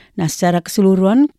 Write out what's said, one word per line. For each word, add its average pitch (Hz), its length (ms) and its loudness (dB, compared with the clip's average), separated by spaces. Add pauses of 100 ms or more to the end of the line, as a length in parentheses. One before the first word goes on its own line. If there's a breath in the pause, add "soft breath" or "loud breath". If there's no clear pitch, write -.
(200 soft breath)
Nah, - 80 -2
secara 175 320 -2
keseluruhan, 190 800 0